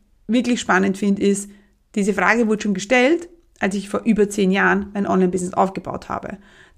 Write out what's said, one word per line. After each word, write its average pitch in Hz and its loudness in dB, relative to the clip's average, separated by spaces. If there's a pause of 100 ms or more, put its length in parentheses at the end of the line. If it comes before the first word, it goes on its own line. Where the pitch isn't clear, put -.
(280)
wirklich 240 0
spannend 190 0
finde, 202 0
ist, 202 0 (420)
diese 202 0
Frage 214 2
wurde 214 0
schon 208 0
gestellt, 254 2 (300)
als 196 -2
ich 196 -6
vor 202 -4
über 208 4
zehn 202 0
Jahren 190 2
mein 202 -2
Online-Business 185 0
aufgebaut - -4
habe. - -8 (380)